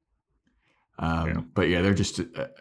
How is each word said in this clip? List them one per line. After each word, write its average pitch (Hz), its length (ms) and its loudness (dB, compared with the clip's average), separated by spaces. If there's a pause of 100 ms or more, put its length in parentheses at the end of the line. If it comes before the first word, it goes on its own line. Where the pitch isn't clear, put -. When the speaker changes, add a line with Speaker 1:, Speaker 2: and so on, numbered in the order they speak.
(1000)
Speaker 1:
Um, 82 300 -2
Speaker 2:
Yeah. 80 120 -2 (140)
Speaker 1:
but 90 140 2
yeah, 87 140 2
they're 95 120 4
just, 95 260 0
uh, - 260 -8 (140)